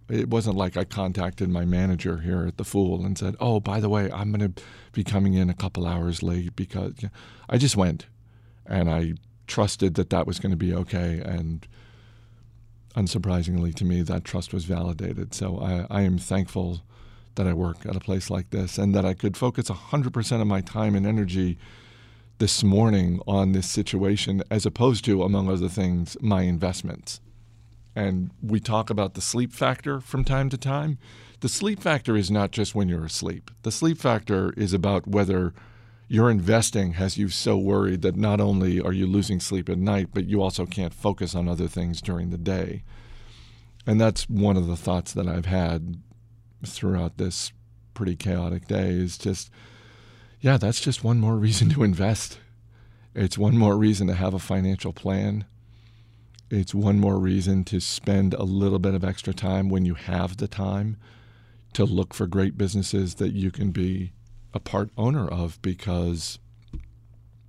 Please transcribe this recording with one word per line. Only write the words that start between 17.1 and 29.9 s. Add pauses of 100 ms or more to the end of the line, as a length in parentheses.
that
I
work
at
a
place
like
this
and
that
I
could
focus
a (160)
hundred
percent
of
my
time
and
energy (800)
this
morning
on
this
situation,
as
opposed
to,
among
other
things,
my
investments. (760)
And (120)
we
talk
about
the
sleep
factor